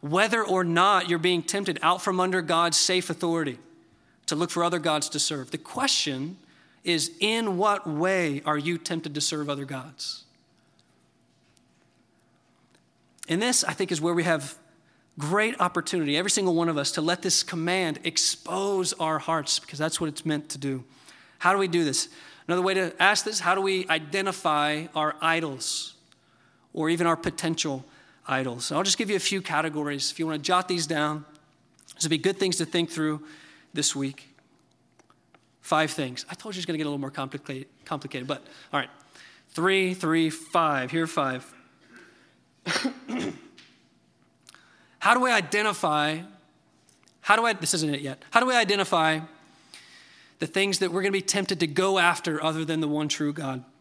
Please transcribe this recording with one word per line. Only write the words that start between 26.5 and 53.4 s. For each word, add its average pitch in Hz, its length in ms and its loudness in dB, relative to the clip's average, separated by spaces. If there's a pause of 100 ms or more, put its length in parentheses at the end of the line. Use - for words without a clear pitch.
or 156 160 -2
even 170 160 2
our 170 100 6
potential 160 720 -4 (420)
idols? 131 440 -2
And 147 60 0
I'll 180 60 0
just 196 140 0
give 196 140 -2
you 196 40 2
a 185 40 2
few 190 240 -2
categories. 151 680 -2
If - 60 -12
you 165 80 -2
want 156 160 -2
to 143 40 -8
jot 180 220 2
these 170 200 0
down, 151 360 -2 (680)
these - 120 -4
would 156 40 -2
be 160 80 2
good 190 220 0
things 185 180 2
to 165 80 0
think 165 240 0
through 156 340 -2 (500)
this - 220 0
week. 139 340 -6 (1300)
Five 156 300 0
things. 127 360 -6
I - 60 -14
told 202 220 -12
you 185 40 -8
it's 170 60 -6
gonna 165 120 -4
get 151 100 -2
a - 20 -2
little 147 80 -4
more 135 140 -6
complica-, 135 560 -8 (180)
complicated, 139 420 -8
but 139 160 -6 (300)
all 143 60 2
right. 131 100 -4 (600)
Three, 185 440 2
three, 160 380 2
five. 147 580 0
Here 165 140 0
are 160 40 -2
five. 131 460 -4 (1120)
<coughs> - 720 -4 (1600)
How 214 140 6
do 254 120 4
I 254 80 4
identify, 165 880 2 (1000)
how 208 140 6
do 226 100 2
I, 226 80 2
this 170 220 -2
isn't 156 180 0
it 139 80 -4
yet. 139 200 -8 (100)
How 233 80 8
do 247 80 4
we 254 80 2
identify 185 640 4 (1200)
the 160 80 -2
things 196 320 2
that 185 120 2
we're 185 120 0
gonna 196 80 2
be 190 100 2
tempted 190 380 0
to 165 80 2
go 185 320 4
after 165 440 2
other 160 220 0
than 160 160 0
the 156 60 0
one 151 200 0
true 147 240 -2
God? 135 320 -6 (180)